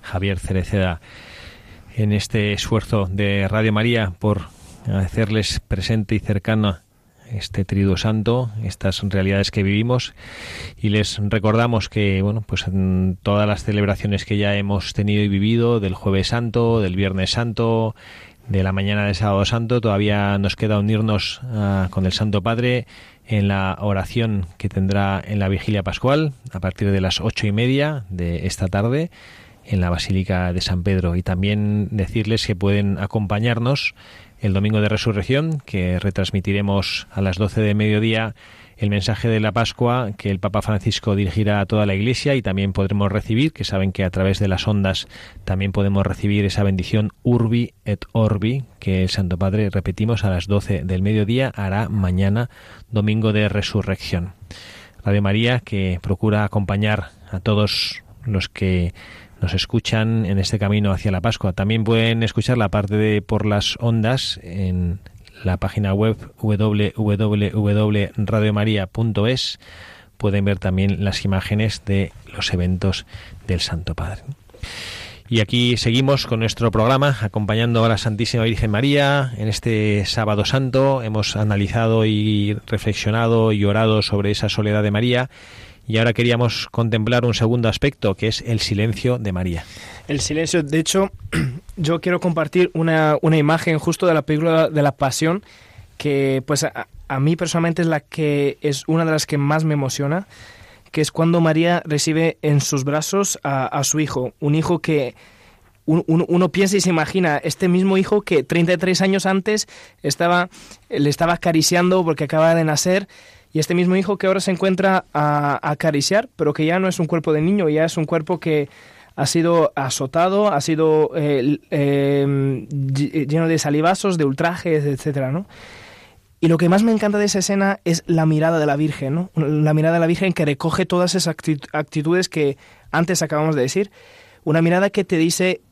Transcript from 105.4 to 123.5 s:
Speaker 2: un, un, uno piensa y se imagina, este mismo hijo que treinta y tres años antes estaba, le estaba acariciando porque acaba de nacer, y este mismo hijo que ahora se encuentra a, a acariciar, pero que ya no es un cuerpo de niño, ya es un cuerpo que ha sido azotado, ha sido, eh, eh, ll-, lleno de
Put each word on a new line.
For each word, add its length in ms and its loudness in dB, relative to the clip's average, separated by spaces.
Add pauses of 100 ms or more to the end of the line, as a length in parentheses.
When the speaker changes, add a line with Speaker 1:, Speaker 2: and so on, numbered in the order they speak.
Speaker 2:
un, 200 2
un, 220 4
uno 220 2
piensa 260 2
y 60 2
se 80 2
imagina, 480 0
este 280 -2
mismo 300 4
hijo 240 2
que 220 2
treinta 320 2
y 20 0
tres 240 0
años 240 2
antes 440 0 (340)
estaba, 480 0 (400)
le 180 2
estaba 240 0
acariciando 720 2
porque 200 0
acaba 300 4
de 100 2
nacer, 440 0 (420)
y 100 -2
este 140 -2
mismo 220 2
hijo 220 0
que 80 -2
ahora 140 2
se 100 -2
encuentra 640 2
a, 480 2
a 80 -2
acariciar, 640 0
pero 160 2
que 140 0
ya 120 2
no 80 0
es 140 -2
un 60 0
cuerpo 260 0
de 80 2
niño, 300 2
ya 160 2
es 100 -4
un 80 0
cuerpo 360 -2
que 280 0 (480)
ha 80 -2
sido 500 2
azotado, 800 0
ha 80 2
sido, 560 2
eh, 420 2 (120)
eh, 560 2
ll-, 1000 -2
lleno 220 0
de 100 2